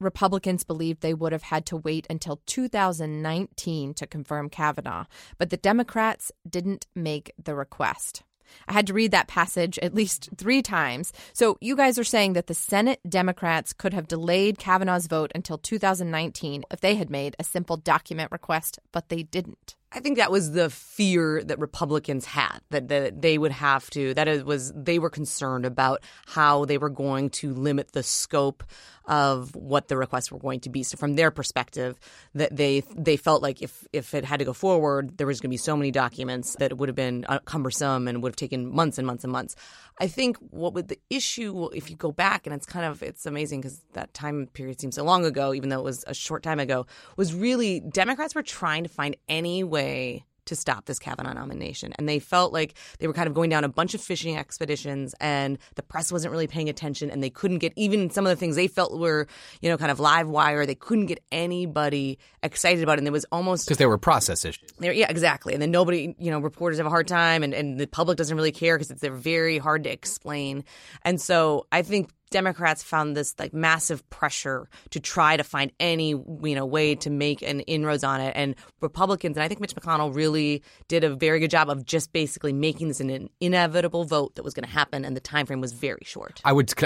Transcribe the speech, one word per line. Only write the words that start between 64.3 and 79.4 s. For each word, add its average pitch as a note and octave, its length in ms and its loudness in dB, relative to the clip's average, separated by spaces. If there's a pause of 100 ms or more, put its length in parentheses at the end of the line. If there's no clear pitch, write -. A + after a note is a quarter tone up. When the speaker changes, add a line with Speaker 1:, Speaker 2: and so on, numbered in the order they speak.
Speaker 3:
issues. - 340 -10
Speaker 2:
They F3 100 -2
were, F3+ 60 2
yeah, G#3+ 140 4
exactly. D#3+ 460 0
And D3 80 -2
then D3+ 80 2
nobody, F3 480 2
you E3+ 120 -2
know, D3+ 100 0
reporters D#3 380 -2
have D#3+ 80 0
a D3+ 40 0
hard E3 180 2
time, E3 340 4
and, C#3 120 -2
and C#3 260 -2
the C#3+ 60 -2
public E3 320 0
doesn't D#3+ 180 0
really D#3 160 2
care E3 240 2
'cause D3 140 -4
it's, - 100 -16
they're C#3+ 120 -4
very D#3+ 440 0
hard D3+ 280 0
to C#3 60 -4
explain. C#3 760 -6 (380)
And F3+ 160 0
so D#3+ 540 2
I E3+ 80 4
think F#3+ 300 -2 (200)
Democrats F3 520 0
found D3+ 340 -2
this, D3 220 -4
like, C#3+ 160 -6
massive D#3+ 560 0
pressure - 580 -4 (220)
to - 80 -6
try D#3 380 4
to C#3+ 80 2
find C#3 340 -2
any, E3 300 2
you D3+ 480 -2
know, C3+ 100 -2
way D3+ 300 2
to D3+ 120 -6
make D3 340 0
an C#3+ 180 -4
inroads D3+ 420 0
on C3+ 180 0
it. C3 140 -2
And C#3 220 -2 (240)
Republicans, F3 560 0
and D3+ 80 0